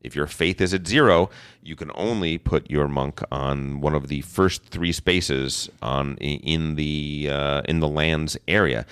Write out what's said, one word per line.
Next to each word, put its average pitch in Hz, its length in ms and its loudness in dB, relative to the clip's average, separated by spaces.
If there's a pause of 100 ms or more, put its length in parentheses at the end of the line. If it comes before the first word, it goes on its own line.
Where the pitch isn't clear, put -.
If - 140 -14
your 73 120 0
faith 90 340 0
is 92 100 2
at 92 140 0
zero, 95 460 6 (320)
you 78 120 -14
can 76 200 -10
only 92 420 -2
put - 320 -2
your 73 180 2
monk 71 440 -4
on 69 500 -2
one 73 140 0
of 69 120 -4
the 71 140 -4
first - 440 2
three 85 260 -2
spaces 73 760 0 (140)
on, 69 400 -2
i-, 73 220 -4
in 80 320 0
the, 73 560 -4
uh, 71 320 0
in 82 160 0
the 78 80 2
lands 78 500 0 (100)
area. 78 440 2